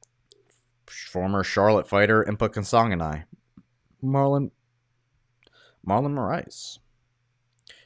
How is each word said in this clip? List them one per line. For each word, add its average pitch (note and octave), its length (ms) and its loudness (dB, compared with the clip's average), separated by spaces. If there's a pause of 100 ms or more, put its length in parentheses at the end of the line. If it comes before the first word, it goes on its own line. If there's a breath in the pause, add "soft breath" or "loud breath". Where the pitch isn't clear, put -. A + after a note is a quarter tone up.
(880)
Former F#2+ 540 -4
Charlotte G#2 440 2
fighter G#2 360 4
Impa G#2+ 260 -2
Kasanganay. F#2 760 0 (800)
Marlon, C#3 480 0 (1300 soft breath)
Marlon B2+ 280 0
Moraes. - 680 -6 (1040 loud breath)